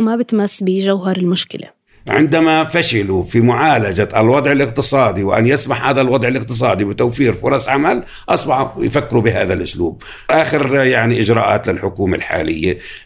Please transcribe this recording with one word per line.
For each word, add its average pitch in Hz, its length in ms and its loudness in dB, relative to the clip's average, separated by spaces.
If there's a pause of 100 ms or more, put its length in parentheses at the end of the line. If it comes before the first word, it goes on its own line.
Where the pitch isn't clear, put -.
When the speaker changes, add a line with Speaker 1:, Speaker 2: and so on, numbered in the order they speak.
Speaker 1:
وما 226 160 0
بتمس 208 460 0
بجوهر 190 540 0
المشكلة. - 600 -4 (300)
Speaker 2:
عندما 156 560 2
فشلوا 101 580 0
في - 180 0
معالجة 117 760 2
الوضع 131 360 4
الاقتصادي 123 680 0
وأن 98 240 2
يسمح 131 420 0
هذا 135 120 0
الوضع 127 280 0
الاقتصادي 117 560 -2
بتوفير 120 480 0
فرص 120 360 -2
عمل، 147 360 0 (240)
أصبحوا - 560 0
يفكروا 117 380 0
بهذا 101 320 0
الأسلوب. 87 480 -4 (280)
آخر 143 440 2
يعني 123 460 2
إجراءات 107 480 2
للحكومة 92 480 -2
الحالية 82 600 -2 (280)